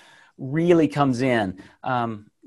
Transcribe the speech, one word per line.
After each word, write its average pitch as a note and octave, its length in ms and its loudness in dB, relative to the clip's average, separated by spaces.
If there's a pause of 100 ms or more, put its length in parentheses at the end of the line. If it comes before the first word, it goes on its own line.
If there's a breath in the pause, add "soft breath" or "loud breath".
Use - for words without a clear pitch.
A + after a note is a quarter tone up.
(360 soft breath)
really D#3+ 520 2
comes C#3 340 0
in. A#2 400 -2 (200 loud breath)
Um, A2+ 480 -6 (160)